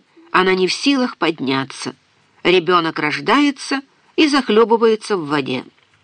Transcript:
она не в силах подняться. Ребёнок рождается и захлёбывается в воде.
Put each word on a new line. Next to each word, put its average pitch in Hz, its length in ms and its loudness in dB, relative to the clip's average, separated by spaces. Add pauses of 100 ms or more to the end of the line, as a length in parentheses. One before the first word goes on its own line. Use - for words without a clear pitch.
(320)
она 185 220 2
не 185 140 0
в 170 60 -2
силах 262 440 -2
подняться. 135 760 -4 (480)
Ребёнок 170 560 0
рождается 247 840 -2 (340)
и 311 120 4
захлёбывается 220 920 2
в 156 100 -4
воде. 139 360 -2 (400)